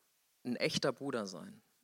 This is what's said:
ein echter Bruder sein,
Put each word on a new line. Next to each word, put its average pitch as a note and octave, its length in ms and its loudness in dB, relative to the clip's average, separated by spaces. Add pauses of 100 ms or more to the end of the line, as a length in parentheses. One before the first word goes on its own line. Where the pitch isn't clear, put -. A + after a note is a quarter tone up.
(440)
ein B2 120 0
echter - 360 4
Bruder B2+ 340 -2
sein, F#2 360 -10 (220)